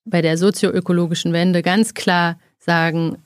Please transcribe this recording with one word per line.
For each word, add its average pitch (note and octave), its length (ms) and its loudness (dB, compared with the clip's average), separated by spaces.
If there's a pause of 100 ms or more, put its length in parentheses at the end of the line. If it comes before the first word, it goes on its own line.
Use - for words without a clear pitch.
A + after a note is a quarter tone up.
bei F3 180 -2
der E3 160 0
sozioökologischen F3 920 0
Wende F3 300 2
ganz G3+ 320 0
klar E3+ 440 0 (200)
sagen, E3 680 0